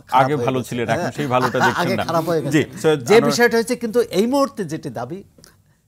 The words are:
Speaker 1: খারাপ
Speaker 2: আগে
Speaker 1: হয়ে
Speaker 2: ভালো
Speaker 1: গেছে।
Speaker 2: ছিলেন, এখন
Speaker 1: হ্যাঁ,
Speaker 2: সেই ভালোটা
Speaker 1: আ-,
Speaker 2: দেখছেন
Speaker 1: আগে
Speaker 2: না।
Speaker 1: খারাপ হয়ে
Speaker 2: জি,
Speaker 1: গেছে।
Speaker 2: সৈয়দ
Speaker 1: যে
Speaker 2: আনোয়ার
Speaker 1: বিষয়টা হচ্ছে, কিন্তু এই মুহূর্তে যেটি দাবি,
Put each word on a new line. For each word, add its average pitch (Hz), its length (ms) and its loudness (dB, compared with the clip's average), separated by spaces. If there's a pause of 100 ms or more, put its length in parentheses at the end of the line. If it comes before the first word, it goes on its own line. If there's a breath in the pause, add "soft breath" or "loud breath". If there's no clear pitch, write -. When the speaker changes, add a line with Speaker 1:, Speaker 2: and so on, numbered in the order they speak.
Speaker 1:
খারাপ 131 180 4
Speaker 2:
আগে 139 100 0
Speaker 1:
হয়ে 123 100 -2
Speaker 2:
ভালো 131 140 0
Speaker 1:
গেছে। 120 100 -6
Speaker 2:
ছিলেন, 120 200 -4
এখন 113 120 0
Speaker 1:
হ্যাঁ, 156 120 -6
Speaker 2:
সেই 147 140 -6
ভালোটা 127 360 0
Speaker 1:
আ-, 180 40 4
Speaker 2:
দেখছেন 180 200 0
Speaker 1:
আগে 185 100 -2
Speaker 2:
না। 196 80 -2
Speaker 1:
খারাপ 165 240 -2
হয়ে 165 120 0
Speaker 2:
জি, 147 60 -6
Speaker 1:
গেছে। 139 320 0
Speaker 2:
সৈয়দ 156 220 0
Speaker 1:
যে 120 60 -10
Speaker 2:
আনোয়ার 208 180 6
Speaker 1:
বিষয়টা 233 340 2
হচ্ছে, 233 180 -2
কিন্তু 233 240 -2
এই 202 260 0
মুহূর্তে 269 380 0
যেটি 156 260 -8
দাবি, 123 340 -10 (640 soft breath)